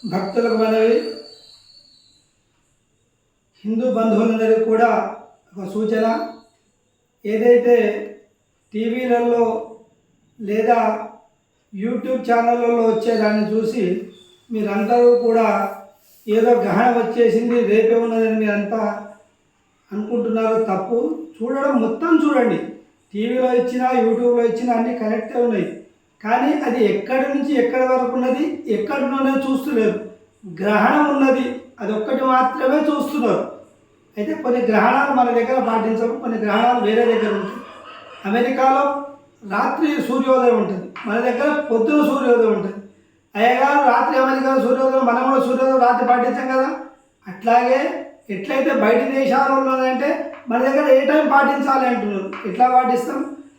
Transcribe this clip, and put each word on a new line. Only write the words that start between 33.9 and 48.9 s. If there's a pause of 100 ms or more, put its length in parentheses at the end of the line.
అయితే (100)
కొన్ని
గ్రహణాలు
మన (120)
దగ్గర (140)
పాటించవు, (100)
కొన్ని
గ్రహణాలు
వేరే
దగ్గర
ఉంటాయి. (680)
అమెరికాలో (680)
రాత్రి (200)
సూర్యోదయం
ఉంటుంది, (200)
మన (100)
దగ్గర (220)
పొద్దున
సూర్యోదయం
ఉంటుంది. (560)
అయ్యగారు (120)
రాత్రి
అమెరికాలో
సూర్యోదయం,
మనం
కూడా
సూర్యోదయం
రాత్రి
పాటించాం
కదా. (580)
అట్లాగే (560)
ఎట్లయితే (120)
బయట (140)